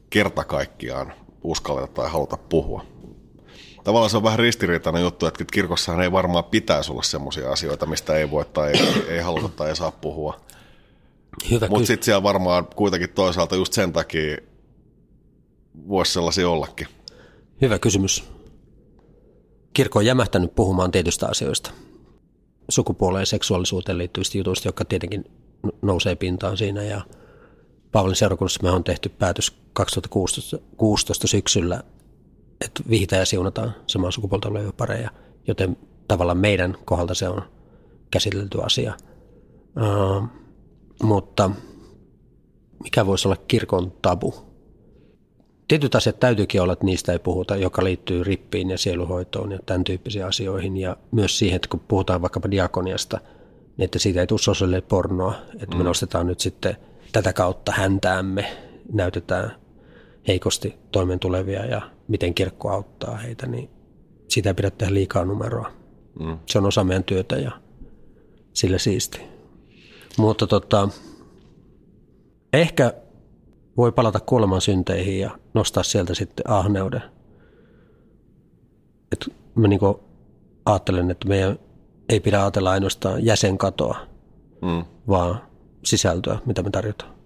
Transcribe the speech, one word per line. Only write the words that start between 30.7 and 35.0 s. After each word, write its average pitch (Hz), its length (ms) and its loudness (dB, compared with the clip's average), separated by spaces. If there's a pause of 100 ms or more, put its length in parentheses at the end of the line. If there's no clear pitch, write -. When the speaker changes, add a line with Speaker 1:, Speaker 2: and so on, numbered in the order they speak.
Speaker 2:
kuusitoista 107 500 2
syksyllä, 90 560 0 (840)
että - 240 -10
vihitään 98 300 2
ja 92 60 2
siunataan 101 480 -2 (140)
samaa 92 240 -2
sukupuolta 101 380 -4
olevia 104 280 -6
pareja, 113 320 -4 (380)